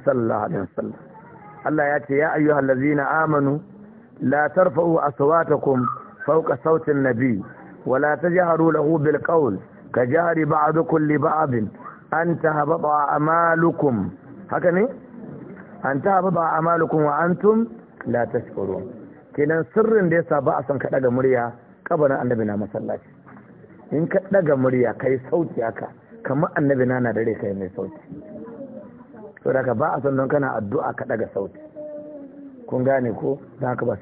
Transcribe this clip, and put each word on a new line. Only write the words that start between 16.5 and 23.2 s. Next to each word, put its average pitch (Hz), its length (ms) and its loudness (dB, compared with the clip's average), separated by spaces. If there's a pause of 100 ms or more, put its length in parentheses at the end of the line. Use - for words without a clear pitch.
a'malukum 160 460 2
wa 147 240 0
antum 214 400 2 (400)
la 117 180 0
tashkurun." 104 640 -6 (480)
Kenan 156 300 0 (100)
sirrin 220 340 4
da 160 140 2
yasa 156 180 0
ba 151 180 0
a 143 40 -4
son 135 160 -2
ka - 100 -4
daga 131 220 2
murya, 123 400 2 (320)
kabarin 147 400 2
Annabi 120 220 0
na 104 120 -2
masallaci. 107 500 -6 (840)